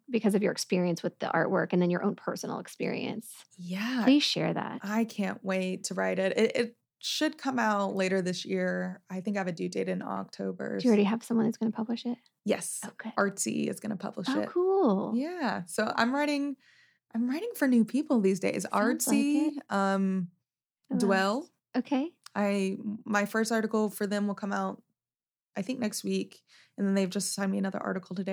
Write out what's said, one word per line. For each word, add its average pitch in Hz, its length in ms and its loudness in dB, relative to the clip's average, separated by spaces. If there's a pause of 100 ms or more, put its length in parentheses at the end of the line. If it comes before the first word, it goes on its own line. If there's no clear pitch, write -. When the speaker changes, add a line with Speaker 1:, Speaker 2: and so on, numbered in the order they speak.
(100)
Speaker 1:
because 220 240 2
of 202 80 2
your 208 100 2
experience 180 500 0
with 175 180 -4
the - 60 -2
artwork 165 460 2
and 180 100 4
then 175 80 4
your 175 120 0
own 196 140 0
personal - 420 -6
experience. - 720 -8 (280)
Speaker 2:
Yeah. 196 460 -4
Speaker 1:
Please 285 180 8
share - 320 0
that. - 280 -6
Speaker 2:
I 214 220 0
can't 208 400 -4
wait 185 400 -2
to - 100 -6
write 185 240 0
it. 190 180 2
It, 220 200 4
it 240 200 0 (220)
should - 400 -2
come 262 200 -2
out 202 360 0
later 190 280 2
this 180 240 -4
year. 180 540 -2 (100)
I 185 100 -6
think 202 160 -4
I 196 40 0
have 185 80 -2
a 180 40 -4
due 180 160 -4
date 185 200 -2
in 185 140 -2
October. - 760 -6
Speaker 1:
Do 185 60 -4
you 247 60 6
already 208 140 6
have 226 180 0
someone 226 240 0
that's 226 120 -2
gonna 226 140 0
publish 233 340 -6
it? 240 120 -4 (260)
Speaker 2:
Yes. - 400 -4
Speaker 1:
Oh, 202 120 -10
good. - 200 -10
Speaker 2:
Artsy 202 520 0
is 202 100 -6
gonna 214 180 -6
publish - 340 -6
Speaker 1:
Oh, 277 100 2
Speaker 2:
it. - 80 -2
Speaker 1:
cool. 359 680 2
Speaker 2:
Yeah. 269 520 -2
So 220 280 -2
I'm 240 200 2
writing, 285 420 0 (580)
I'm 240 140 0
writing 349 260 -4
for 285 140 2
new 240 160 8
people 254 360 2
these 190 200 4
days. 190 300 0
Speaker 1:
Sounds 214 360 2
like 262 100 4
Speaker 2:
Artsy, 294 420 4
Speaker 1:
it. - 120 -10
Speaker 2:
um, 196 580 2 (600)
Speaker 1:
Who 269 80 -2
else? - 80 2
Speaker 2:
Dwell. 196 460 2 (260)
Speaker 1:
Okay. 269 360 0 (220)
Speaker 2:
I, 202 440 0 (260)
my 208 220 2
first 220 260 0
article 220 380 2
for 208 160 -4
them 208 200 0
will 202 80 -2
come 196 180 -6
out, 196 300 -4 (760)
I 202 60 -4
think, 262 180 -4
next 214 240 -4
week. 190 380 -4 (340)
And 202 100 0
then 196 80 2
they've 196 140 4
just 190 240 -4
signed 196 200 -2
me 196 40 0
another 190 260 -2
article 190 320 -4
Speaker 1:
I - 20 -6
feel 196 160 -4